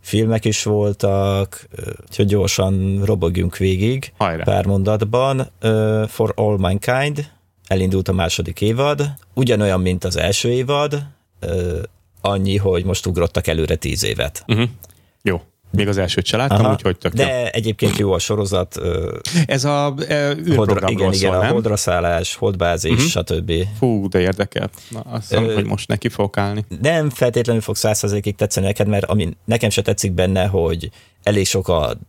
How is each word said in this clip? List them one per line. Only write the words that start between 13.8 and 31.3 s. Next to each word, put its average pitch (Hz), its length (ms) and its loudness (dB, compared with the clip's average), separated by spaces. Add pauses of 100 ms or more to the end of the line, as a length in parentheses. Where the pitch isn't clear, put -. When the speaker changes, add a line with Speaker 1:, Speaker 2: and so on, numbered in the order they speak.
Speaker 1:
évet. - 420 -4
Speaker 2:
Mhm. 113 160 2 (600)
Jó. 90 180 -2 (320)
Még 101 160 2
az 101 100 0
elsőt 92 280 0
se - 100 -2
láttam, 113 280 4
Speaker 1:
Aha. 127 80 4
Speaker 2:
úgyhogy 98 260 0
tök 87 200 -4
jó. 139 60 4
Speaker 1:
De 123 260 0
egyébként 107 480 0
jó 101 140 2
a 90 60 2
sorozat, 95 580 -2
ö, 85 400 -2 (300)
Speaker 2:
Ez 131 180 0
a, 143 340 0
ö, 147 280 0
Speaker 1:
Holdra, 156 260 -2
Speaker 2:
űrprogramról 101 380 2
Speaker 1:
igen, 98 220 2
Speaker 2:
szól, 95 160 2
Speaker 1:
igen, 95 60 2
a 92 80 2
Speaker 2:
nem? 117 100 2
Speaker 1:
holdra 110 240 0
szállás, 87 580 0
holdbázis, 87 560 0
Speaker 2:
Mhm. 85 100 4 (240)
Speaker 1:
stb. 85 280 -2 (260)
Speaker 2:
Fú, 110 300 0
de 92 120 2
érdekel. 98 500 -2 (200)
Na, 110 100 -10
azt 113 280 -8
hiszem, 110 160 2
Speaker 1:
Ö, 113 100 0
Speaker 2:
hogy 104 100 0
most 104 240 -4
neki 107 200 -2
fogok 101 280 -2
állni. 101 280 -2 (160)
Speaker 1:
Nem 151 300 2
feltétlenül 117 520 0
fog 110 140 -4
száz 107 220 0
százalékig 104 360 -2
tetszeni 95 320 -2
neked, 101 220 0
mert 101 160 0
ami 92 240 0 (160)
nekem 113 260 2
se 98 120 -2
tetszik 104 300 -2
benne, 92 340 2
hogy 85 440 0 (320)
elég 101 240 2